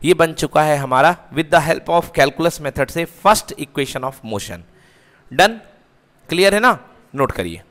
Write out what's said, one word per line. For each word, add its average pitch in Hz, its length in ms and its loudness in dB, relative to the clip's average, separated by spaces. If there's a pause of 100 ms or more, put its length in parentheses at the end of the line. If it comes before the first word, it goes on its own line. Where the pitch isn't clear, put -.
ये 170 100 4
बन 165 200 2
चुका 151 300 0
है 151 140 2
हमारा 139 380 2 (180)
with 151 160 -4
the 165 120 4
help 151 300 -4
of 170 220 0
calculus 160 480 0
method 139 300 -4
से 165 140 -6 (200)
first 208 320 2
equation 139 460 -6
of 135 240 -10
motion। 98 340 -10 (720)
Done? 196 260 2 (720)
क्लियर 190 240 2
है 208 60 2
ना? 220 180 2 (380)
नोट 135 160 0
करिए। 82 400 -8